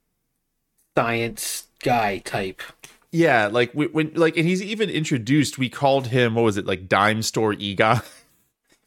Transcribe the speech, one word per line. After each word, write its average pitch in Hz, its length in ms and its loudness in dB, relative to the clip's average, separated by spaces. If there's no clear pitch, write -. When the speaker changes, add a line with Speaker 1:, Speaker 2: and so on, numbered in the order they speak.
Speaker 1:
science 117 720 -4
guy 110 360 0
type. 98 420 -8
Speaker 2:
Yeah, 143 360 4
like, 120 260 0
we, 147 140 -2
when, 156 280 -2
like, 160 220 2
and 165 100 2
he's 185 160 0
even 208 280 -4
introduced, 143 680 0
we 131 140 -2
called 135 380 0
him, 120 260 2
what 117 80 2
was 107 160 2
it, - 80 -4
like, 95 220 -4
Dime 107 340 2
Store 110 320 0
Egon? 107 520 2
<laughs> - 40 -20